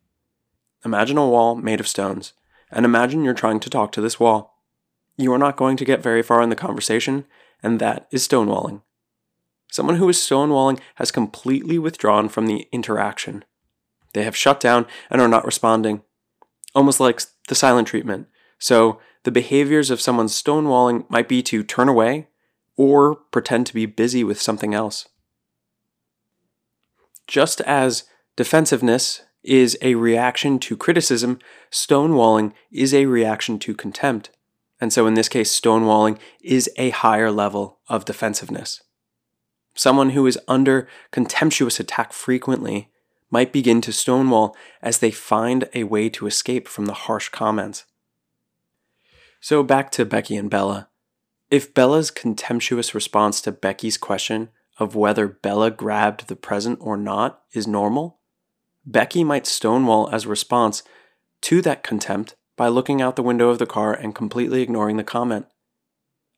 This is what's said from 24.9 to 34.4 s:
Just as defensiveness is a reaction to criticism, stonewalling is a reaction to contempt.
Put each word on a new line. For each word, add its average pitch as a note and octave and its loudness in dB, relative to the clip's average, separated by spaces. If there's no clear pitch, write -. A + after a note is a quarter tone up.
Just - -2
as C3 0
defensiveness B2+ 0
is B2+ 4
a B2+ 2
reaction A#2+ 0
to - -6
criticism, B2+ 0
stonewalling A#2 2
is C3+ 0
a C#3 4
reaction A2+ 0
to A2 -8
contempt. G#2+ -6